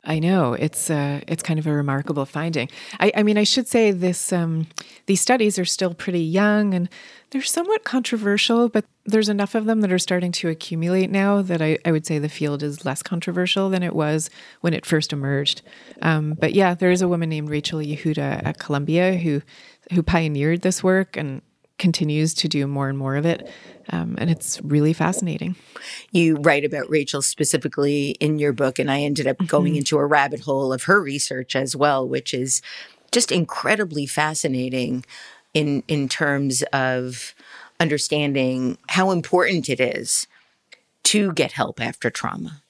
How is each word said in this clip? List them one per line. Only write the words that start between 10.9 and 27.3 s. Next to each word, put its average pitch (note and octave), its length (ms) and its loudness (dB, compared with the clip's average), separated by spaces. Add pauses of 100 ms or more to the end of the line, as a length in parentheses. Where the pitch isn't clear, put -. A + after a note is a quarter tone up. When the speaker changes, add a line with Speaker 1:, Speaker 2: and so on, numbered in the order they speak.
Speaker 1:
now G3+ 300 2
that F3 200 0
I, D#3 240 2
I E3+ 60 2
would D#3 140 0
say D#3 120 -2
the D3 120 -2
field D3 340 -4
is D3 220 -6
less C3+ 180 -4
controversial F3+ 680 -2
than F#3 140 0
it E3+ 100 -2
was D#3 360 0 (320)
when E3+ 120 0
it - 140 -4
first D#3 260 0
emerged. C#3 480 -2 (400)
Um, D#3 380 0
but - 140 0
yeah, F#3 200 4
there F3+ 180 2
is F3+ 120 4
a F3+ 40 2
woman E3 220 0
named D3+ 200 -4
Rachel D3+ 300 -4
Yehuda D3+ 640 -2
at D#3 140 -4
Columbia D#3+ 580 0
who, D#3 260 0 (520)
who F3 80 4
pioneered D#3+ 600 2
this F#3 200 0
work F#3 340 2
and C3+ 260 -6 (360)
continues D#3 580 2
to - 120 -2
do C#3+ 200 0
more C#3 220 -2
and C#3 80 -4
more C3+ 180 -2
of D3 100 0
it. - 260 -2 (380)
Um, E3+ 300 -4
and E3+ 100 0
it's - 320 -2
really D3 320 2
fascinating. F3+ 640 -2 (560)
Speaker 2:
You E3 260 4
write D3 260 4
about C#3+ 280 -4
Rachel C#3+ 320 0
specifically C#3+ 960 0